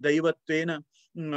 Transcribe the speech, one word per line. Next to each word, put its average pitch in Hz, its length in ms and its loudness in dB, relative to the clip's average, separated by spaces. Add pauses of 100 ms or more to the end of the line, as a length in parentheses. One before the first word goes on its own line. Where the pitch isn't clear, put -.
"दैवत्वेन, 160 680 0
अ, 151 120 -6 (540)